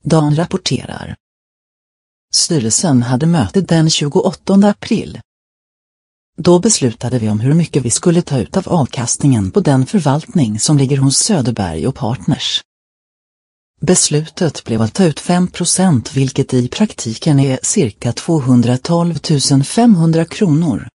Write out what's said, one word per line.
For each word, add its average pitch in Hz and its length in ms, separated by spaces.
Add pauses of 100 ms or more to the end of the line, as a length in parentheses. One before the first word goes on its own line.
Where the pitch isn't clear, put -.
Dan 151 320
rapporterar. - 800 (1200)
Styrelsen 135 680
hade 127 220
möte 165 360
den 165 280
tjugoåttonde 190 800
april. - 500 (1200)
Då 175 220
beslutade 127 600
vi 110 100
om 107 100
hur 131 140
mycket 147 320
vi 117 60
skulle 170 300
ta 135 180
ut - 180
av - 120
avkastningen 123 800
på 214 80
den 131 260
förvaltning 143 720
som 151 180
ligger 139 200
hos 135 200
Söderberg 110 720
och 135 80
Partners. - 680 (1160)
Beslutet 156 840
blev 113 180
att 110 120
ta 196 100
ut 156 160
fem 180 280
procent, 175 680
vilket 135 400
i 123 140
praktiken 139 720
är 143 240
cirka 123 500
tvåhundratolvtusen 139 1500
femhundra 165 640
kronor. 156 600 (120)